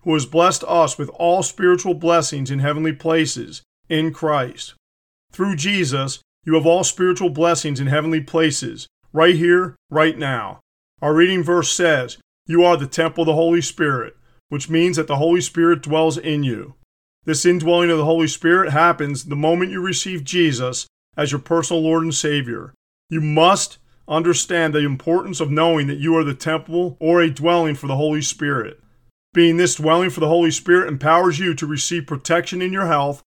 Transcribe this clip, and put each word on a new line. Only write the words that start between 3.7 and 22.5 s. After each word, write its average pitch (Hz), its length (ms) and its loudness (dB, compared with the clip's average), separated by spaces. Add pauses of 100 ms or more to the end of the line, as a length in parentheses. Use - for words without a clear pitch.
in 160 240 -2
Christ." 147 600 -4 (580)
Through 190 260 -4
Jesus, 143 640 -2 (260)
you 160 100 2
have 156 100 2
all 175 200 4
spiritual 180 440 0
blessings 151 520 -2
in 139 60 -2
heavenly 151 340 0
places, 143 680 -2 (240)
right 175 240 4
here, 175 400 0 (140)
right 160 280 2
now. 120 440 -8 (400)
Our 147 120 0
reading 180 300 4
verse 170 260 0
says, 147 480 0 (300)
"You 170 160 4
are 175 140 6
the 139 100 -6
temple 165 360 -2
of 156 40 2
the 160 60 2
Holy 165 280 2
Spirit," 135 540 -4 (320)
which 143 220 -10
means 165 260 2
that 156 120 -2
the 147 100 -2
Holy 170 240 2
Spirit 165 420 2
dwells 160 340 0
in 151 260 -2
you. 117 320 -6 (500)
This 156 200 -2
indwelling 175 460 2
of 165 60 2
the 151 80 0
Holy 165 220 2
Spirit 170 440 0
happens 151 540 0
the 143 100 -8
moment 170 360 0
you 190 100 -8
receive 180 420 -6
Jesus 135 640 -2 (300)
as 147 160 -2
your 143 80 -4
personal 165 420 0
Lord 160 200 2
and 165 120 -4
Savior. 135 580 -4 (360)